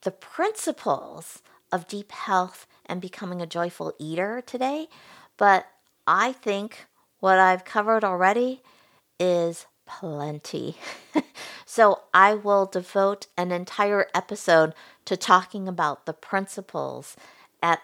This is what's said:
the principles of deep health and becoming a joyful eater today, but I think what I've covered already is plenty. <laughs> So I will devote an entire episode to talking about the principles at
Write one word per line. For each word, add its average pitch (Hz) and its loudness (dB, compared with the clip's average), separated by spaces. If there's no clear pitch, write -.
the 190 -2
principles - -6
of 175 -4
deep 202 -12
health 185 -2
and 180 -8
becoming 180 -10
a 170 -6
joyful 170 -6
eater 185 -6
today, 269 -6
but 196 4
I 208 2
think 208 -6
what 190 6
I've 185 6
covered 220 0
already 208 0
is 175 0
plenty. 151 -10
<laughs> 311 0
So 214 4
I 196 8
will 202 2
devote 196 -2
an 180 -2
entire 202 0
episode 165 2
to 185 -4
talking 190 2
about 165 -4
the 160 -8
principles 151 -8
at 165 0